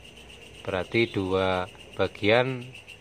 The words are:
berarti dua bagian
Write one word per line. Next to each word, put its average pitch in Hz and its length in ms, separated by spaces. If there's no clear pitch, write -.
berarti 95 420
dua 92 600
bagian 120 680